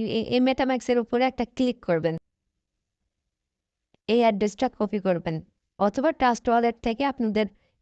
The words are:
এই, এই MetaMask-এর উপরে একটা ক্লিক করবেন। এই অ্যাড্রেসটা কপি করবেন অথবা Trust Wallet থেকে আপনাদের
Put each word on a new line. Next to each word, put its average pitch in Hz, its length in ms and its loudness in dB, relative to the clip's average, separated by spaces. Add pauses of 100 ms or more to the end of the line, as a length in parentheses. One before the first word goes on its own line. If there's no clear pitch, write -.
এই, 220 180 -2
এই 247 180 0
MetaMask-এর 254 580 0
উপরে 240 260 0
একটা 254 200 -2
ক্লিক 247 420 -4
করবেন। 165 300 0 (1900)
এই 233 120 2
অ্যাড্রেসটা 220 480 0 (100)
কপি 208 200 -2
করবেন 170 420 -2 (380)
অথবা 247 340 0
Trust 240 320 0
Wallet 233 380 2
থেকে 226 220 -2
আপনাদের 214 420 -2 (360)